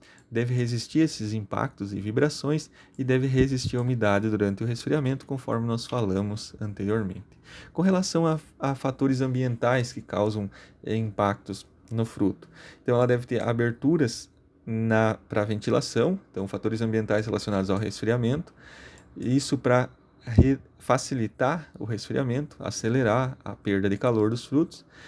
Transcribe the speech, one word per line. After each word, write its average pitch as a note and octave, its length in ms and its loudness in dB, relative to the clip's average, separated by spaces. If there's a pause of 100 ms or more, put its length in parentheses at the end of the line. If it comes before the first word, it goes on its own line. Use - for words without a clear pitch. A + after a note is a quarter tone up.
(300)
deve A#2+ 240 -2
resistir B2 480 0
a D#3+ 40 4
esses A2 280 -4
impactos G#2 600 -4
e G2+ 60 -4
vibrações C#3 680 0 (260)
e C3+ 80 -4
deve B2+ 220 2
resistir C3 520 2
à B2 40 0
umidade A2 480 2
durante G2+ 340 0
o A2+ 40 -2
resfriamento, C3 580 -2
conforme A#2 400 -4
nós A#2 220 -4
falamos G#2 760 -2
anteriormente. G2+ 640 -4 (480)
Com - 80 -2
relação F3+ 460 2
a, D#3+ 120 0 (200)
a C#3 160 -2
fatores C3+ 440 0
ambientais B2+ 720 0
que - 100 -12
causam, G#2 460 -2 (360)
eh, G#2+ 120 -2
impactos G#2 720 -2 (260)
no A2+ 140 0
fruto, G2 420 -2 (360)
então B2 140 2
ela B2 100 6
deve B2 180 2
ter A#2 160 -2
aberturas A#2 880 0 (420)
na, A2 460 2 (100)
pra G#2+ 160 0
ventilação, A#2 760 0 (100)
então G2 180 -6
fatores A2 320 -4
ambientais A2 460 0
relacionados G2+ 460 -2
ao F#2+ 80 2
resfriamento, A#2 720 -2 (640)
isso C3+ 400 0
pra B2 320 2 (320)
re-, C3 380 4 (180)
facilitar C3 880 0 (120)
o - 60 -8
resfriamento, B2 720 -4
acelerar B2 840 0
a G2+ 120 -10
perda G2+ 340 0
de G2 80 0
calor A2 320 2
dos A#2+ 160 -4
frutos, - 400 0 (220)